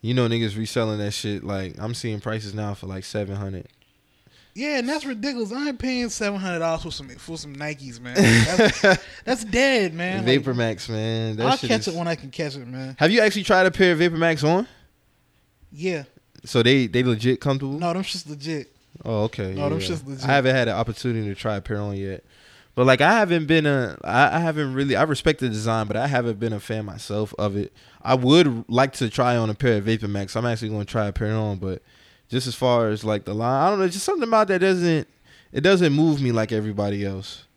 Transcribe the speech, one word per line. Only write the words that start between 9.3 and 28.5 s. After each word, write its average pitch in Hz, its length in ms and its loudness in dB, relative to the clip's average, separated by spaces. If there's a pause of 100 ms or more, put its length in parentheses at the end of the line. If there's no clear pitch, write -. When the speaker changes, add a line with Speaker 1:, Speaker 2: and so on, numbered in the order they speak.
Speaker 2:
dead, 233 480 2
man. 180 260 -4
Like, 110 80 -2
Speaker 1:
Vapor 131 280 2
Max, 113 340 -2
man. 113 480 -2
That 110 100 0
Speaker 2:
I'll 269 100 4
Speaker 1:
shit - 120 -4
Speaker 2:
catch 220 120 2
Speaker 1:
is 214 80 -4
Speaker 2:
it 170 60 -6
when 170 120 -4
I 165 80 0
can 139 160 -14
catch 147 240 -6
it, 131 120 -14
man. 131 340 -10
Speaker 1:
Have 156 100 6
you 226 100 6
actually 208 220 4
tried 185 240 6
a 185 60 6
pair 175 200 6
of 156 60 2
Vapor 165 180 2
Max 160 280 2
on? 180 240 2 (1040)
Speaker 2:
Yeah. 156 320 -4 (400)
Speaker 1:
So - 180 2
they, 127 240 6
they 120 160 0
legit 123 380 2
comfortable? 135 380 -2
Speaker 2:
No, 170 140 -2
them 190 120 -4
shit's 180 240 -10
legit. 147 440 -8 (320)
Speaker 1:
Oh, 107 200 0
okay. 101 300 -6
Speaker 2:
No, 98 140 -2
them 95 120 -2
Speaker 1:
Yeah. - 60 -6
Speaker 2:
shit's 151 200 -6
legit. 135 180 -12
Speaker 1:
I 135 40 -2
haven't 131 260 4
had 123 140 0
an 107 60 -2
opportunity 113 540 -4
to 98 60 -6
try 107 220 -4
a 98 40 -6
pair 107 200 -6
on 104 160 -6
yet. 98 260 -8 (540)
But, 127 100 4
like, 131 140 6
I 160 140 6
haven't 175 320 2
been 156 200 4
a, 127 380 0
I, 127 320 4
I - 20 2
haven't 151 360 -2
really, 135 200 0
I 104 80 4
respect 151 380 0
the 131 80 0
design, 110 400 -2
but 104 80 -4
I 123 100 -2
haven't 123 320 -2
been 110 140 -2
a 101 80 -6
fan 110 240 -6
myself 104 540 -6
of 101 180 -2
it. 101 160 -4 (300)
I 123 120 2
would 131 540 4